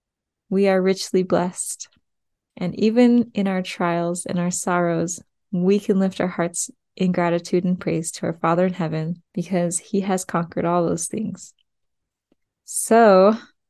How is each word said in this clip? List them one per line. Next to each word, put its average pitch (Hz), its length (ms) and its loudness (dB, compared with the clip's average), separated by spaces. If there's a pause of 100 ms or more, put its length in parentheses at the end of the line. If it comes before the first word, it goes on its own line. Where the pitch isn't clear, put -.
(480)
we 196 200 2
are 190 120 2
richly 185 440 0
blessed. 180 640 -4 (680)
And 180 220 -6
even 240 560 4
in 196 140 0
our 185 140 -2
trials 170 600 -2
and - 140 -4
our 175 140 -2
sorrows, 170 680 -2 (300)
we 190 300 2
can 202 180 0
lift 190 220 -2
our 180 80 0
hearts 170 420 -6 (260)
in 185 140 0
gratitude 175 540 0
and 180 160 -2
praise 160 320 -4
to - 140 -8
our 170 80 -2
Father 170 320 0
in 185 60 -2
heaven 160 480 -4 (120)
because 175 480 -2
he - 220 -4
has 190 220 -2
conquered 170 400 -4
all 170 220 2
those 170 220 -4
things. - 440 -8 (1120)
So 214 720 6 (340)